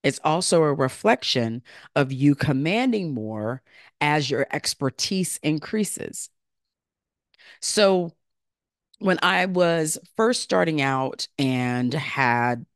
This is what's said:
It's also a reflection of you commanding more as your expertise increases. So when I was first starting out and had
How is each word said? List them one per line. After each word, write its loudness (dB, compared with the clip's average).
It's 0
also 2
a 2
reflection -2
of 0
you 4
commanding 0
more -6
as 2
your -2
expertise -4
increases. -4
So 2
when 0
I 2
was 0
first 2
starting 0
out -2
and 0
had 0